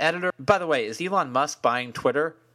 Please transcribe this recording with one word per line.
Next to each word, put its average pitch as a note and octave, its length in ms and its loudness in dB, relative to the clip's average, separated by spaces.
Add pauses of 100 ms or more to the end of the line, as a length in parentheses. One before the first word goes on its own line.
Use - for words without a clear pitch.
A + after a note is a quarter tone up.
Editor. F3 380 0
By F#3+ 200 4
the F3 80 -6
way, C3 200 2
is A2+ 140 -8
Elon F3 320 0
Musk C#3+ 300 -2
buying B2 300 0
Twitter? D3 420 -2 (200)